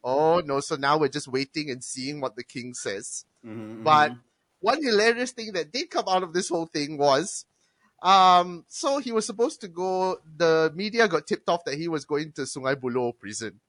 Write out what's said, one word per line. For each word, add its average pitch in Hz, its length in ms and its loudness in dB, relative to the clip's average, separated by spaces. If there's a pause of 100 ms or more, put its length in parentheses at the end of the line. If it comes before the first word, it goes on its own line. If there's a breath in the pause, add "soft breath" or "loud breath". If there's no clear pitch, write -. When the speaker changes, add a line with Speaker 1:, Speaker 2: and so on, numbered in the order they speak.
Speaker 1:
oh 151 400 2
no." 143 160 -2
So 156 160 -6
now 139 220 2
we're 147 100 2
just 147 180 -6
waiting 139 440 -4
and 123 120 -8
seeing 139 380 -8
what 131 160 -6
the 123 80 -12
king 123 300 -12
says. 110 500 -8 (200)
Speaker 2:
Mm-hmm, 110 380 -12
Speaker 1:
But 151 300 6
Speaker 2:
mm-hmm. 120 80 -18 (400)
Speaker 1:
one 269 240 0
hilarious 233 480 2
thing 220 220 -10
that 156 180 -4
did 294 180 -4
come 226 160 -2
out 185 160 2
of 165 120 -10
this 185 160 -2
whole 165 160 -2
thing 151 320 -6
was, 143 480 2 (560)
um, 180 680 6
so 277 300 -2
he 247 120 -6
was 220 140 0
supposed 226 380 -4
to 202 60 -14
go, 185 500 -2 (180)
the 160 400 4
media 214 320 0
got 160 180 0
tipped - 220 -4
off 170 160 0
that 139 160 -4
he 170 80 -4
was 156 160 -4
going 151 280 -4
to 147 100 -8
Sungai 131 340 -4
Buloh 123 420 -2
prison. 104 400 -10 (100)